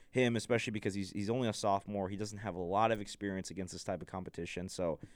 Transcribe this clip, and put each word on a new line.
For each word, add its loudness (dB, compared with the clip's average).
him, 6
especially 2
because -2
he's, -2
he's 0
only 2
a 2
sophomore. 0
He -4
doesn't -6
have -6
a -4
lot 4
of 4
experience -4
against -6
this -10
type -2
of -8
competition. -6
So, 0